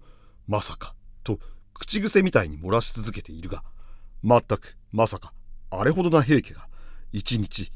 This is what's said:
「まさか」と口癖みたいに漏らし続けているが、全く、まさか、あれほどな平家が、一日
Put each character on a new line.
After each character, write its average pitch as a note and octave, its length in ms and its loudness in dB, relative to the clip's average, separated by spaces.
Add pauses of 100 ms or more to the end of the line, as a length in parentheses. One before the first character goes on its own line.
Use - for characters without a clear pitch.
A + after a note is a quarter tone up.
(460)
「ま G#2 160 0
さ - 140 -4
か」 - 180 -12 (300)
と - 160 -2 (320)
口 - 280 -2
癖 G3 220 4
み F#3 80 2
た G#2 140 4
い D#2 40 -6
に D2+ 100 -8
漏 F2+ 120 -6
ら A2+ 100 4
し - 120 0
続 A2+ 180 -4
け E2+ 120 -8
て - 100 -14
い D#2+ 100 -12
る F2+ 60 -8
が、 - 160 -8 (580)
全 A#2+ 180 8
く、 - 360 -4 (160)
ま A2 140 4
さ F#2+ 120 -2
か、 - 140 -16 (380)
あ F#2 140 -2
れ C3+ 60 6
ほ F3 140 2
ど E3+ 60 4
な D#3 120 8
平 B2+ 180 6
家 - 140 -8
が、 - 140 -14 (440)
一 A2 260 0
日 - 380 -4